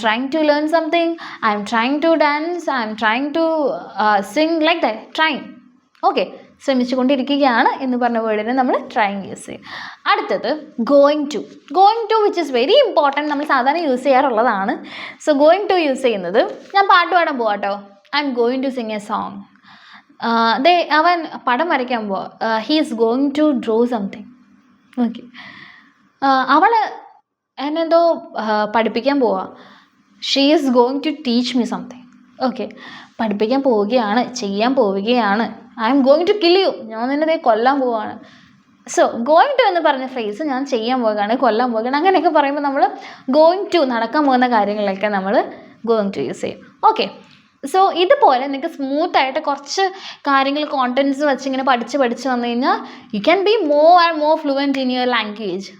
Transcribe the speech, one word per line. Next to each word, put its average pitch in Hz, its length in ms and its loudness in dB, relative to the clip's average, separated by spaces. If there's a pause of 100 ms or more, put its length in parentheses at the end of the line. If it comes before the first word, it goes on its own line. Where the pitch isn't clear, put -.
trying 226 320 0
to 320 60 0 (100)
learn 294 240 2
something, 330 340 2 (400)
I 214 80 2
am 208 160 -6
trying 233 320 0
to 330 80 4 (140)
dance, 320 400 -2 (120)
I 240 100 -2
am 214 40 -8 (100)
trying 247 240 0 (120)
to, 330 80 2 (580)
uh, 214 160 2 (140)
sing, 311 180 2 (160)
like 339 180 0
that, 220 120 -2 (220)
trying. 302 220 0 (680)
ഓക്കെ, 294 160 0 (400)
ശ്രമിച്ചുകൊണ്ടിരിക്കുകയാണ് 262 1040 0 (140)
എന്ന് 247 180 -2
പറഞ്ഞ 233 220 0
വേർഡിനെ 214 340 -2
നമ്മൾ 262 180 0 (180)
trying 202 340 -2
യൂസ് - 180 -14
ചെയ്യും. - 160 -16 (480)
അടുത്തത് 233 400 -2 (400)
going 285 320 4 (100)
to. 196 80 -6 (380)
Going 440 320 4
to, 453 140 2
which 381 180 0
is 277 160 -8
very 330 180 4 (100)
important, 302 440 0
നമ്മൾ 294 220 -4
സാധാരണ 277 340 2
യൂസ് 247 220 -2
ചെയ്യാറുള്ളതാണ്. 247 680 2 (500)
So, 302 80 4 (120)
going 370 260 4
to 370 160 2
യൂസ് 262 200 -2
ചെയ്യുന്നത്, 196 340 0 (340)
ഞാൻ 392 180 4
പാട്ട് 349 220 4
പാടാൻ 320 260 0
പോവാട്ടോ. 202 320 -2 (440)
I 294 80 -2
am 277 40 -4 (120)
going 254 260 0
to 262 100 -4
sing 220 220 -8
a - 100 -16
song. 196 240 -6 (920)
ആ, 233 40 0 (340)
ദേ, 349 80 6 (240)
അവൻ 339 200 2 (300)
പടം 262 240 0
വരയ്ക്കാൻ 247 380 -2
പോവാ. 190 120 -4 (260)
ആ, - 20 -2 (180)
he 302 140 0
is - 80 -4 (100)
going 233 240 0 (140)
to 302 80 2 (180)
draw 226 160 0 (140)
something. 202 320 -8 (800)
ഓക്കെ, - 180 -4 (1040)
ആ, 277 40 2 (260)
അവൾ 381 160 4 (960)
എന്നെന്തോ, 330 340 2 (440)
ആ, - 20 -4 (300)
പഠിപ്പിക്കാൻ 233 480 0
പോവാ. 196 180 0 (880)
She 269 140 0 (120)
is 302 80 2 (140)
going 254 300 2
to 311 40 -2 (140)
teach 240 320 0
me 226 160 0
something. - 300 -12 (440)
ഓക്കെ, 214 200 -6 (520)
പഠിപ്പിക്കാൻ 220 480 -2
പോവുകയാണ്, 220 560 0 (180)
ചെയ്യാൻ 208 380 -2
പോവുകയാണ്. 208 680 0 (400)
I 240 80 0
am 285 120 4
going 302 240 6
to 415 140 2
kill 349 180 6
you. 302 80 0 (200)
ഞാൻ 220 120 -8 (100)
നിന്നെ 311 180 0
ദേ 320 60 0 (120)
കൊല്ലാൻ 240 340 2
പോവാണ്. 214 320 -4 (800)
So, 339 80 4 (280)
going 403 280 6
to 494 120 4
എന്ന് 339 180 0
പറഞ്ഞ 262 260 -2
ഫ്രേസ് 214 280 -6 (100)
ഞാൻ 262 120 -4 (100)
ചെയ്യാൻ 240 280 0
പോവുകയാണ്, 214 400 0
കൊല്ലാൻ 240 300 2
പോവുകയാണ്, 240 280 -2
അങ്ങനെയൊക്കെ 349 380 2
പറയുമ്പോൾ 285 300 0
നമ്മൾ 277 160 0 (540)
going 339 220 6 (140)
to, 330 80 4 (120)
നടക്കാൻ 233 340 0
പോകുന്ന 254 280 2
കാര്യങ്ങളിലൊക്കെ 202 600 -2
നമ്മൾ 196 160 -2 (560)
going 214 240 0
to 135 140 -4
യൂസ് 185 160 -10
ചെയ്യും. - 280 -12 (180)
ഓക്കെ, 320 160 -2 (640)
so 381 100 4 (220)
ഇതുപോലെ 359 480 4
നിങ്ങൾക്ക് 277 240 -8
സ്മൂത്ത് 285 440 -2
ആയിട്ട് 262 280 -2
കുറച്ച് 226 360 -4 (440)
കാര്യങ്ങൾ 277 440 0
കോണ്ടന്റ്സ് 269 580 -2
വെച്ച് 254 200 -2
ഇങ്ങനെ 262 200 -4
പഠിച്ച് 240 320 0
പഠിച്ച് 240 300 -2
വന്നു 240 160 -2
കഴിഞ്ഞാൽ 254 300 0 (360)
you 208 140 -4
can 359 200 4
be 415 60 4 (160)
more 302 240 6 (120)
and 330 180 0
more 311 180 4
fluent 277 400 -2
in 254 140 -2
your 247 180 0
language. 208 540 -4 (120)